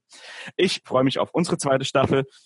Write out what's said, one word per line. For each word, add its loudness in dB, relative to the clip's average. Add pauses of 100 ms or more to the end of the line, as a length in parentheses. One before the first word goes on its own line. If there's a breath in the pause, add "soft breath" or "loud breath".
(560 loud breath)
Ich 0
freue 2
mich 0
auf -2
unsere 0
zweite 0
Staffel 2 (220 soft breath)